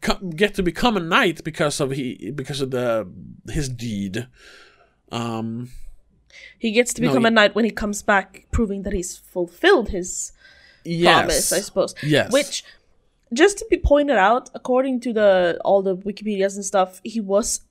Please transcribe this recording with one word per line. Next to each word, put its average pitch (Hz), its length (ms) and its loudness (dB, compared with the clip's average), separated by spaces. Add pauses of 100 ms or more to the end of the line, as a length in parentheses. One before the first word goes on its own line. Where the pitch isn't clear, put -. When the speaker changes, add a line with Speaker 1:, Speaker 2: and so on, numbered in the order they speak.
Speaker 1:
co-, - 160 -2 (180)
get 202 200 2
to 196 80 -2
become 208 340 0
a - 20 0
knight 175 440 0
because 156 360 -2
of 135 120 0
he, 127 420 -6
because 139 280 -6
of 131 100 -4
the, 120 360 -2 (440)
his 143 180 -2
deed. 110 580 -6 (840)
Um, 117 580 -6 (880)
Speaker 2:
He 233 140 -4
gets 240 240 2
to 226 60 -4
Speaker 1:
no, 240 80 2
Speaker 2:
become 233 140 2
Speaker 1:
he 226 40 4
Speaker 2:
a 226 40 4
knight 208 220 4
when 226 120 2
he 208 60 0
comes 208 300 -6
back, - 500 -2
proving 202 320 -2
that 196 100 -6
he's 180 240 -6
fulfilled 226 720 0
his 185 420 -8 (520)
Speaker 1:
Yes. 170 360 4
Speaker 2:
promise, - 340 0
I 165 60 2
suppose. 196 420 -2
Speaker 1:
Yes. 143 300 2
Speaker 2:
Which, - 320 0 (680)
just 359 280 4
to 440 100 -12
be 339 80 2
pointed 285 400 4
out, 208 380 2
according 254 460 -2
to 240 120 -6
the, 190 500 4
all 196 200 4
the 190 120 0
Wikipedias 196 600 -4
and 202 100 -10
stuff, 185 380 0
he 226 160 -6
was 202 520 0